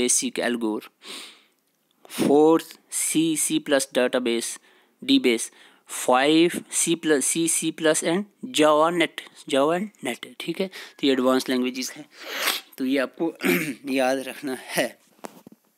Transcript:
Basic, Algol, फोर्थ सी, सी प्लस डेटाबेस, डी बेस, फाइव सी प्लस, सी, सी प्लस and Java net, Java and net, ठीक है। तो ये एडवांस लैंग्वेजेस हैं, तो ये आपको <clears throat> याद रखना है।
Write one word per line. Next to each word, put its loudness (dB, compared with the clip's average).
Basic, 0
Algol, -2
फोर्थ 4
सी, -2
सी -2
प्लस 0
डेटाबेस, 0
डी 4
बेस, 0
फाइव 2
सी 0
प्लस, 0
सी, 0
सी -2
प्लस 0
and 0
Java 4
net, -2
Java 2
and -8
net, -8
ठीक -6
है। -2
तो -8
ये 6
एडवांस 2
लैंग्वेजेस -4
हैं, -18
तो -4
ये 0
आपको -4
<clears throat> -6
याद 0
रखना -8
है। -4